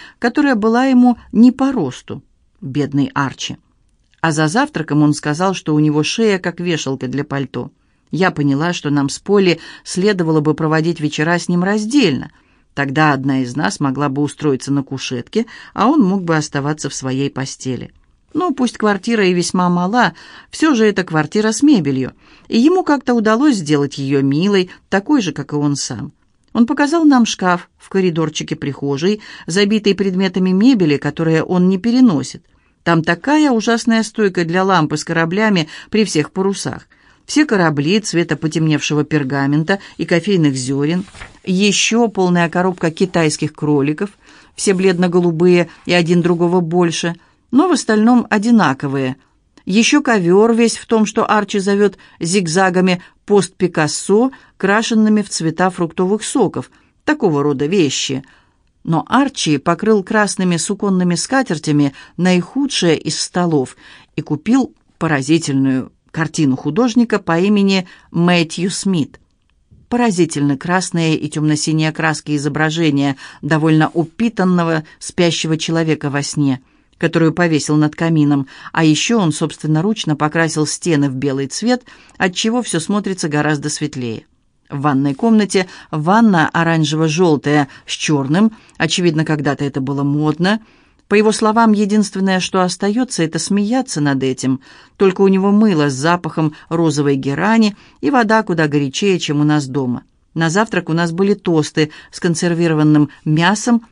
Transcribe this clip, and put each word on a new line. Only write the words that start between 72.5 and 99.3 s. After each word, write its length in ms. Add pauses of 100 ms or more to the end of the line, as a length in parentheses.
довольно 520
упитанного 880 (160)
спящего 580
человека 520
во 140
сне – 380 (360)
которую 360
повесил 420
над 200
камином, 520 (260)
а 100
еще 360
он 120
собственноручно 840
покрасил 500
стены 440
в 60
белый 320
цвет, 360 (340)
отчего 440
все 180
смотрится 500
гораздо 400
светлее. 560 (440)
В 120
ванной 320
комнате 540 (240)
ванна 640
оранжево-желтая 1120 (180)
с 60
черным, 600 (260)
очевидно, 460
когда-то 400
это 160
было 240
модно. 560 (480)
По 80
его 160
словам, 400
единственное, 680
что 200
остается, 640
это 160
смеяться 640
над 220
этим. 360 (380)
Только 240
у 80
него 220
мыло 380
с 40
запахом 600 (140)
розовой 480
герани, 600 (240)
и 80
вода 340
куда 240
горячее, 520
чем 200